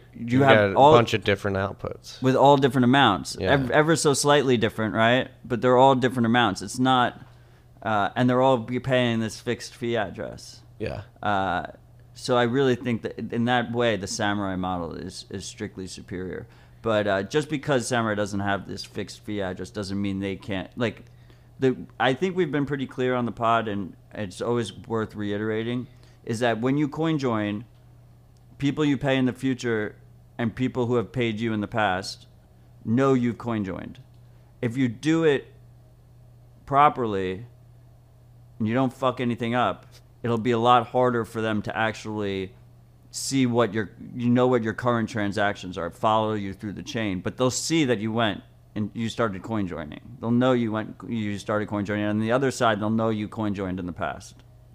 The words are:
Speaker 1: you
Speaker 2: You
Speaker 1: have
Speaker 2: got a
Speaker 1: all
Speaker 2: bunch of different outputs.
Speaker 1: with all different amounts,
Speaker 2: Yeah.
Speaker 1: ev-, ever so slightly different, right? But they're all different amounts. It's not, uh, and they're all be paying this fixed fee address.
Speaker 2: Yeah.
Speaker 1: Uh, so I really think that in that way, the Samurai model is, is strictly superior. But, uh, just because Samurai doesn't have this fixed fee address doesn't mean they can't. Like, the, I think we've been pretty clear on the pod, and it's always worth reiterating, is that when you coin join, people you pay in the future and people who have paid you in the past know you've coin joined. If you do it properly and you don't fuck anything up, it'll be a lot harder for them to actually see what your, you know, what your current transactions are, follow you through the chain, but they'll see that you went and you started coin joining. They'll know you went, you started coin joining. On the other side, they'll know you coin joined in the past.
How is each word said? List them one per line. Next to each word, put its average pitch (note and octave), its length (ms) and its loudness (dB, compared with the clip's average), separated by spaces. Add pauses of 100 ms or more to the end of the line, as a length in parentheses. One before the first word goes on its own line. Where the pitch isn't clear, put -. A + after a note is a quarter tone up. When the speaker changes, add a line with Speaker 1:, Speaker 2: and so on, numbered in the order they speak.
(140)
Speaker 1:
you A#2 260 0
Speaker 2:
You C#3 40 6
Speaker 1:
have C3+ 120 8
Speaker 2:
got G#2 160 6
a F#2 40 0
Speaker 1:
all C3+ 180 10
Speaker 2:
bunch A#2+ 200 6
of G#2 100 0
different G2 340 0
outputs. - 640 -6
Speaker 1:
with C3 140 2
all C#3 200 8
different C3+ 300 4
amounts, A#2+ 540 4
Speaker 2:
Yeah. F#2+ 120 2
Speaker 1:
ev-, C3+ 200 2
ever D#3 240 4
so D3 180 4
slightly C#3 440 4
different, G#2+ 380 0
right? A#2 340 4 (140)
But A#2+ 180 -4
they're B2+ 160 6
all C3+ 180 8
different B2 300 0
amounts. A2+ 360 2
It's G2 180 -10
not, B2+ 420 2 (600)
uh, G#2 340 0
and B2 140 2
they're B2+ 120 2
all C3 160 4
be A#2+ 220 -4
paying B2 400 0
this A2 200 -6
fixed - 360 -8
fee A#2 220 -4
address. F2+ 640 -8 (180)
Speaker 2:
Yeah. F2 220 -6 (200)
Speaker 1:
Uh, F#2+ 460 -2 (460)
so - 240 -2
I B2 60 4
really B2+ 320 2
think A#2 260 -4
that - 320 -8
in A#2 120 0
that A#2+ 280 0
way, A#2 240 2
the F#2+ 100 -6
Samurai G2+ 480 -2
model F#2 380 -4
is, D2+ 360 -12
is F#2+ 160 -10
strictly G2 400 -10
superior. F#2 600 -10 (340)
But, G#2+ 260 2
uh, G2 160 2
just D3 260 -2
because C#3 360 0
Samurai A2+ 300 0
doesn't G2+ 240 -4
have G2 280 -2
this G2 180 -12
fixed - 400 -12
fee G#2 160 -6
address F#2 280 -8
doesn't G2 320 -6
mean G2 200 -4
they G2 160 -6
can't. F#2+ 400 -8
Like, - 260 -4 (560)
the, C3 160 2 (240)
I B2+ 140 4
think F3+ 240 -4
we've E3+ 140 0
been C#3+ 140 -2
pretty C3+ 220 -6
clear B2+ 280 -2
on B2 100 -2
the A2+ 80 -6
pod, A2+ 340 0
and G2+ 300 -8 (160)
it's G2+ 260 -10
always A#2 320 -2
worth A2 440 -6
reiterating, A2 720 -4 (360)
is A2 160 -6
that A2+ 220 0
when C3 160 0
you D3+ 100 2
coin D#3 300 -2
join, G#2+ 480 -2 (960)
people C#3+ 260 0
you C#3+ 120 2
pay C3+ 200 0
in C3 80 2
the B2 80 0
future A#2+ 640 -4 (400)
and A#2 180 -2
people B2+ 300 -2
who B2 100 0
have A2 160 -2
paid A2+ 300 -2
you A#2 100 -2
in G#2+ 80 -2
the G2+ 80 -4
past G2+ 600 -2 (580)
know C3+ 280 4
you've A#2+ 240 0
coin A2 280 -4
joined. - 340 -10 (600)
If A#2+ 160 -4
you C3+ 100 2
do D#3+ 380 0
it C#3+ 220 2 (1160)
properly A2+ 800 2 (1120)
and A2 100 -2
you A2 60 -2
don't B2+ 200 0
fuck B2+ 260 -2
anything A#2+ 340 -2
up, A#2 320 -2 (400)
it'll A#2 140 0
be A2 100 -2
a A#2 80 4
lot A#2 300 6
harder B2 360 2
for A2+ 160 -8
them A2 220 -2
to - 160 -6
actually G#2 720 -4 (600)
see C3+ 340 0
what A#2 300 2
your, G#2+ 160 -4 (240)
you A#2+ 120 -2
know, B2 200 6
what B2+ 160 4
your A2 100 -2
current A#2 340 -2
transactions G2+ 720 -4
are, E2+ 140 -6
follow A2 420 0
you G2+ 180 -6
through F#2+ 220 -10
the - 80 -12
chain, G2+ 380 -4
but G2 180 -8
they'll B2+ 140 2
see D#3+ 340 0
that A#2+ 140 0
you A2 120 -4
went A2 300 -2 (320)
and G2+ 220 -4
you A2+ 120 -4
started G#2 360 -4
coin G#2 240 -4
joining. D#2+ 340 -10 (180)
They'll A2+ 120 -2
know B2 220 4
you A#2 180 0
went, G#2+ 240 -6 (120)
you G#2 300 -4
started G#2+ 300 -4
coin G#2 180 -4
joining. G#2 200 -2
On G#2 140 0
the A2 120 0
other C3 180 2
side, A2+ 320 0
they'll G#2+ 80 -2
know A2+ 200 0
you G#2+ 180 -4
coin G#2+ 260 -4
joined F#2 260 -4
in F#2 60 -6
the F2 80 -8
past. D#2 400 -8 (420)